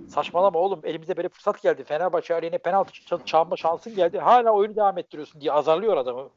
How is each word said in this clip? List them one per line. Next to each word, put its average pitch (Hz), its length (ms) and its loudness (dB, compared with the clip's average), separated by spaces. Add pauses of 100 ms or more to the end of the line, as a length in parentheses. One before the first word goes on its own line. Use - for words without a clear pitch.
saçmalama 170 500 0
oğlum, 180 260 0
elimize 165 320 -6
böyle 262 120 -4
fırsat - 340 -4
geldi. 147 220 0
Fenerbahçe 165 500 -2
aleyhine 165 240 -4
penaltı 190 340 0
ça-, - 320 -8
çalma 165 320 0
şansın 170 400 -4
geldi. 180 220 2
Hala 226 320 6
oyunu 208 260 2
devam 196 220 2
ettiriyorsun 151 420 -14
diye 143 120 -2
azarlıyor 160 440 2
adamı 127 400 -6